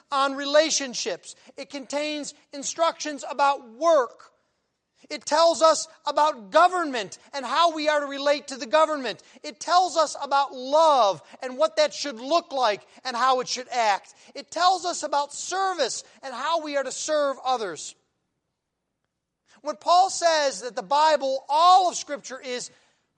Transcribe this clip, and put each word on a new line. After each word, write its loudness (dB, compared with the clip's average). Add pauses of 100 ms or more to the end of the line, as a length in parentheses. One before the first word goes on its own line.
(120)
on 0
relationships. -2 (220)
It -14
contains -8 (180)
instructions -4
about 0 (120)
work. 2 (760)
It -12
tells 2
us 4 (180)
about 0
government 2 (140)
and -8
how 2
we -2
are 2
to -6
relate -2
to -10
the -10
government. 0 (220)
It -12
tells 2
us 0
about -2
love 4 (220)
and -8
what 0
that 2
should -10
look -2
like -2 (180)
and -8
how 2
it -6
should -8
act. -2 (180)
It -16
tells 0
us -6
about -2
service -4 (200)
and -12
how -4
we -6
are -2
to -10
serve -2
others. -6 (1700)
When -6
Paul 4
says 0
that -12
the -6
Bible, 2
all 6
of -6
Scripture, -12
is -10 (460)